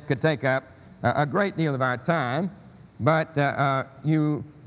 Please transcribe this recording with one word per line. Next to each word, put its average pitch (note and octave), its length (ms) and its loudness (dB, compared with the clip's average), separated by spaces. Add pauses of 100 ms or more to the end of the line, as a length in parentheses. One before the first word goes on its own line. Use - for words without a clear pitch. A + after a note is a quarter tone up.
could C3 140 -2
take D#3 220 0
up, C3 220 0 (380)
uh, A#2 140 2
a D3 100 2
great F#3+ 300 -2
deal D#3+ 180 0
of B2+ 80 -2
our B2+ 160 0
time, D#3 520 -2 (500)
but, D#3 360 2
uh, C#3 40 0
uh, C3+ 460 0 (180)
you, D3+ 400 0 (220)